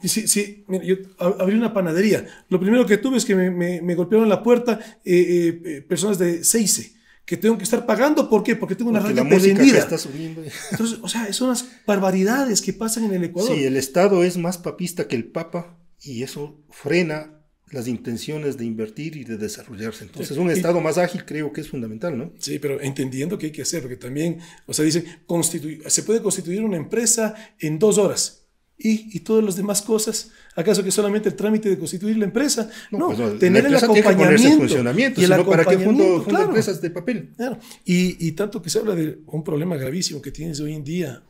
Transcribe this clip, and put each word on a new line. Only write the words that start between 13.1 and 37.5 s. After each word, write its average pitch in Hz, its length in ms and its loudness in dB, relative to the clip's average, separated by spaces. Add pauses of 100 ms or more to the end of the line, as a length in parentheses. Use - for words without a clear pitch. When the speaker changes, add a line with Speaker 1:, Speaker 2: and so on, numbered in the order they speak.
Speaker 1:
el 180 100 -2
Ecuador. 180 300 -2
Speaker 2:
Sí, 147 80 0
el 131 140 0
Estado 175 480 2
es 180 120 0
más 175 220 -4
papista 170 480 -6
que 139 80 -6
el 117 120 -2
Papa - 520 -10 (240)
y 127 220 -8
eso 147 360 -12 (100)
frena 156 600 -2 (400)
las 127 180 -8
intenciones 127 680 -6
de 117 100 -8
invertir 113 500 -8
y 131 80 -12
de 113 120 -10
desarrollarse. 107 680 -10
Entonces, 143 320 -10
Speaker 1:
Sí. 156 40 -4
Speaker 2:
un 180 80 0
Speaker 1:
Y 165 40 0
Speaker 2:
Estado 175 280 2
más 160 160 0
ágil 175 280 -2
creo 147 280 -6
que 156 100 -10
es 147 60 -12
fundamental, 117 480 -8
¿no? 147 220 -8
Speaker 1:
Sí, 147 220 -8
pero 135 200 -4
entendiendo 135 560 -6
que 151 100 -8
hay 151 60 -8
que 135 100 -12
hacer, 160 180 -4
porque 127 160 -12
también, 156 420 -6 (280)
o 135 80 -12
sea, 151 100 2
dicen, 160 200 2 (220)
"Constitu-, 156 640 -4
se - 160 0
puede 220 180 0
constituir 180 400 -4
una 208 140 -2
empresa 220 580 0 (240)
en 156 220 -4
dos 214 180 4
horas". - 440 -2 (360)
¿Y, 214 380 -2
y 160 40 -6
todas 220 220 2
las 190 140 -2
demás 202 260 -2
cosas? 220 480 -2 (240)
¿Acaso 175 300 2
que 190 80 0
solamente 208 360 0
el - 60 -4
trámite 214 340 0
de 185 100 2
constituir 190 380 -4
la 208 100 0
empresa? 226 420 0 (240)
Speaker 2:
No, 208 60 -4
Speaker 1:
No, 339 80 0
Speaker 2:
pues 226 120 -2
no, 226 120 0
la 208 80 -4
Speaker 1:
tener 185 280 6
el 285 60 4
Speaker 2:
empresa 233 200 6
tiene 208 100 6
que 196 120 6
ponerse 185 100 6 (220)
en 294 60 8
Speaker 1:
acompañamiento 311 80 8
Speaker 2:
funcionamiento, 143 600 2
Speaker 1:
y 180 40 6
el 180 60 6
Speaker 2:
si 185 60 8
no, 180 100 4
¿para 170 180 6
qué 185 60 4
fundo, 185 100 4
Speaker 1:
acompañamiento? 254 440 4
Speaker 2:
funda 208 140 0
Speaker 1:
Claro. 415 120 2
Speaker 2:
empresas 214 300 0
de 170 100 -4
papel? 170 460 -8
Speaker 1:
Claro. 240 220 -6 (260)